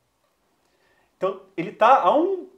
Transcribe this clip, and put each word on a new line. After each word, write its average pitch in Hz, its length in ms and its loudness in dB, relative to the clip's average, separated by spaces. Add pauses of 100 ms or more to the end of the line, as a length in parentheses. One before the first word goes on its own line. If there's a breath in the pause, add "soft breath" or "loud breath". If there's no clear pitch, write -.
(1160)
Então, 196 240 -6 (140)
ele 180 160 -8
tá 247 300 4
a 202 140 2
um, 359 320 -2 (100)